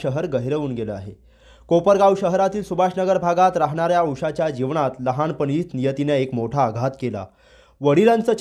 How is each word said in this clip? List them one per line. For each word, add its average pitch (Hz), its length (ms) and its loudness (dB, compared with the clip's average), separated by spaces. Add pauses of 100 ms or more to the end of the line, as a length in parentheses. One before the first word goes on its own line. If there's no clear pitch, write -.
शहर 147 240 -4
गहिरवून 139 460 -4
गेलं 110 200 -6
आहे. 95 200 -12 (560)
कोपरगाव 196 520 4
शहरातील 190 420 0
सुभाषनगर 185 560 0
भागात 175 380 2
राहणाऱ्या 165 460 2
उषाच्या 156 480 -2
जीवनात 135 400 -2 (100)
लहानपणीच 147 760 -2
नियतीने 135 440 0
एक 131 160 -2
मोठा 120 280 -2
आघात 120 280 -2 (100)
केला. 104 240 -6 (560)
वडिलांचं 220 600 4